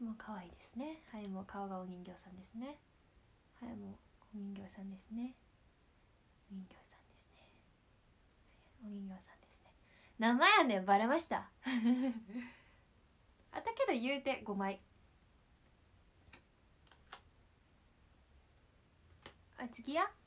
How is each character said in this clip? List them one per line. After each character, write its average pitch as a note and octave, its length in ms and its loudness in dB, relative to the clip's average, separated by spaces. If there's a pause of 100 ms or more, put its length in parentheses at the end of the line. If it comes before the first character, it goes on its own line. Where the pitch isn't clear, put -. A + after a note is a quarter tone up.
い、 - 20 -4
も A3+ 100 -4
う A3 40 -8
可 A3 180 -10
愛 F3+ 140 -10
い - 20 -18
で - 100 -20
す - 160 -20
ね。 D#4 260 -8 (100)
は A3 80 -10
い、 G3+ 80 -8
も F#3+ 140 -6
う - 20 -12
顔 G3+ 240 -8
が F#3+ 100 -6
お F#3 60 -6
人 F3+ 200 -10
形 F3+ 140 -14
さ - 120 -20
ん F#3 60 -16
で F#3+ 100 -18
す - 80 -20
ね。 C4+ 260 -10 (800)
は A#3+ 100 -12
い、 A3+ 60 -10
も G3+ 160 -12
う G3+ 60 -16 (360)
お G#3 40 -10
人 G3+ 160 -8
形 G3 200 -12
さ G3+ 80 -12
ん G3 80 -8
で G3 80 -12
す - 120 -20
ね。 A#3+ 260 -6 (1120)
お G3+ 40 -12
人 F#3+ 120 -10
形 - 80 -20
さ - 60 -20 (180)
ん - 100 -20
で - 80 -20
す - 180 -20
ね。 - 140 -20 (1300)
は A3 40 -12
い、 - 0 -
お - 20 -8
人 G3+ 200 -8
形 F#3+ 60 -8
さ F#3 60 -14 (140)
ん - 60 -20
で - 60 -20
す - 160 -20
ね。 - 100 -20 (460)
名 A#3 160 6
前 D#4+ 240 8
や E4+ 60 10
ね G#3+ 140 4
ん、 F#3 60 -2
バ G3 140 8
レ A3 80 6
ま C#4+ 140 4
し - 80 -8
た。 - 280 -2
<laughs> - 60 -20 (1900)
あ、 - 80 -6
だ A#4 140 -2
け C5 180 2
ど B3+ 60 2
言 C4 220 0
う - 20 -12
て C4 200 -2
五 G#3 120 -4
枚。 G3 260 -2 (4000)
あ、 B3 100 -8
次 A#3+ 260 -8
や。 F#4 180 2 (140)